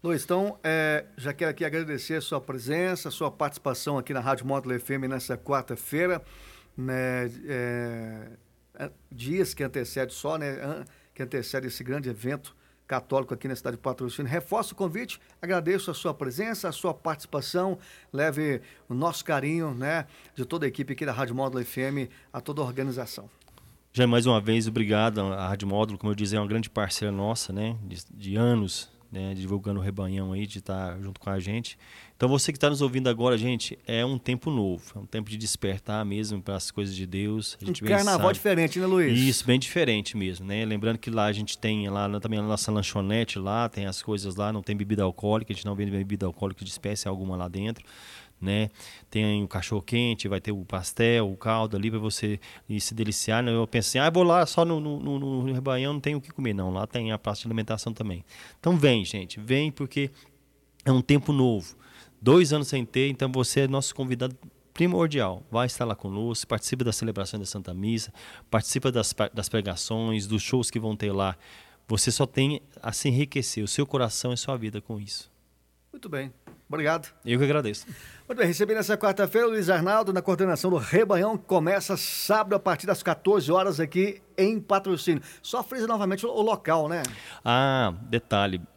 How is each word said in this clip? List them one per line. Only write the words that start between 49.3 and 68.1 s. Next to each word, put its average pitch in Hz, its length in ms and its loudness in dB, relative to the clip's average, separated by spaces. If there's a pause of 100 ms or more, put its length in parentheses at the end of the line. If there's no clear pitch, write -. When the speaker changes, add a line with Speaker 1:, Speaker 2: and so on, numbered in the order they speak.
Speaker 2:
o 92 60 -4
cachorro-quente, 110 800 -2
vai 95 140 -2
ter 104 100 -4
o 98 100 -6
pastel, 107 680 2
o 95 80 -8
caldo 110 360 0
ali 101 160 0
pra 110 80 -2
você 104 400 -2 (300)
ir 104 120 -2
se - 140 -4
deliciar, 110 480 0
né? 120 80 0
Eu 113 160 2
pensei, 120 320 0
ah, 151 120 6
vou 180 140 6
lá 175 200 6
só - 220 2
no, 165 120 0
no, 147 220 -4
no, 139 180 -2
no 135 360 -2
Rebanhão, 131 400 0
não 143 60 -4
tem 147 140 -2
o 143 60 -2
que - 100 -18
comer, 123 220 -2
não. 92 180 0
Lá 95 160 -2
tem 113 260 -4
a 107 60 -2
praça 104 220 -4
de - 80 -10
alimentação 110 460 -2
também. 92 280 -6 (360)
Então 175 180 4
vem, 123 300 6
gente, 95 340 -8
vem 135 320 0
porque 139 380 -4 (760)
é 135 80 4
um 127 80 6
tempo 143 320 4
novo. 120 480 2 (420)
Dois 143 300 8
anos 147 160 0
sem 131 160 0
ter, 131 240 2
então 131 240 -2
você 131 280 2
é 135 80 4
nosso 135 260 -2
convidado 131 420 -2 (380)
primordial. 151 760 2
Vai 117 160 2
estar 120 200 -2
lá 107 80 -2
conosco, 107 520 -4
participa 123 380 -2
da 113 80 2
celebração 104 480 -4
da 95 60 -8
Santa 90 260 -8
Missa, 110 400 -2 (380)